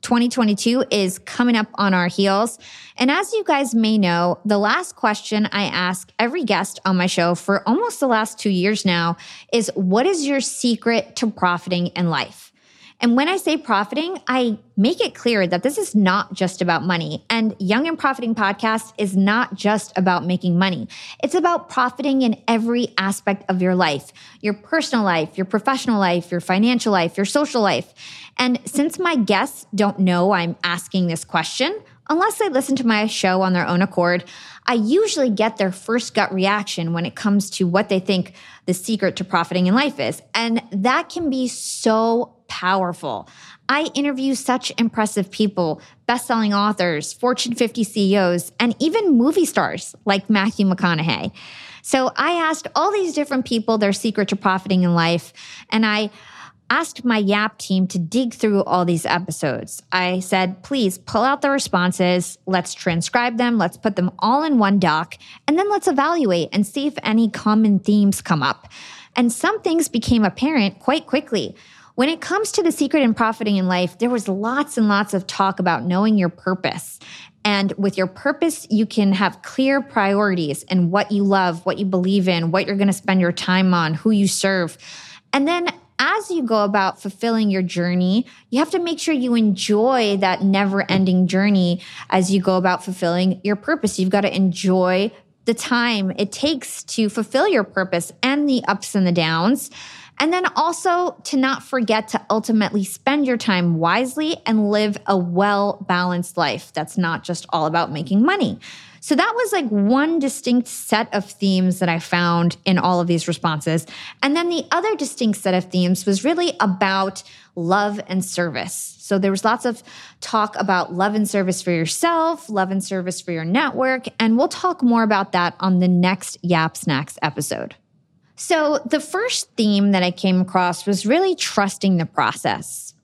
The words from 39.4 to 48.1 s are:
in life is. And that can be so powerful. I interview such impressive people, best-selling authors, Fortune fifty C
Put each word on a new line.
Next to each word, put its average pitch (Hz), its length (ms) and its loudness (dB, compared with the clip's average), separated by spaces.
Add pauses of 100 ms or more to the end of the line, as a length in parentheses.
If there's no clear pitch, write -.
in 190 80 4
life 277 260 0
is. 127 220 -4 (120)
And 226 280 0 (100)
that 247 380 0
can 339 180 -4
be 262 180 -2
so 226 840 0 (160)
powerful. 175 800 -4 (400)
I 294 260 0
interview 269 420 -2
such - 420 -4
impressive 214 540 -2
people, 180 480 -2 (260)
best-selling 233 480 0
authors, 202 580 0
Fortune 247 440 -2
fifty 233 260 0
C 196 300 0